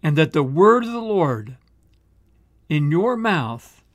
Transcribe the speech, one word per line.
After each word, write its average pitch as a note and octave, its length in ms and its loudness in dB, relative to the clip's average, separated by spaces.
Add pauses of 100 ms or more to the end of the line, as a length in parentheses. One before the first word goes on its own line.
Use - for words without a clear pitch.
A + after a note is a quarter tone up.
and D3+ 140 0
that D#3 160 2
the D3+ 100 0
word G3+ 420 4
of A#3 80 -10
the A#3 80 -8
Lord C3+ 560 -2 (1120)
in D3 220 0
your G#3+ 260 0
mouth D3+ 640 -6 (120)